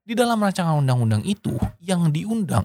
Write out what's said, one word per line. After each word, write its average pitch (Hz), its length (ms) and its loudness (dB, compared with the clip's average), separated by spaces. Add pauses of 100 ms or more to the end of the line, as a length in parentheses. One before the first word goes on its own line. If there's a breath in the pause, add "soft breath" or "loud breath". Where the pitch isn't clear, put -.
Di 226 80 -8
dalam 233 240 2
rancangan 180 420 0
undang-undang 123 460 2
itu, - 320 -4 (240)
yang 170 320 0
diundang 175 520 -2